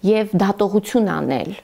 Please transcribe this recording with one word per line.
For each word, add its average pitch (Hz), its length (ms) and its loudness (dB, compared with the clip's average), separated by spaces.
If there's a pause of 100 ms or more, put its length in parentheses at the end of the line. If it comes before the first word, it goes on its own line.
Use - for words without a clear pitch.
և 214 360 2
դատողություն 202 720 0
անել 143 520 -4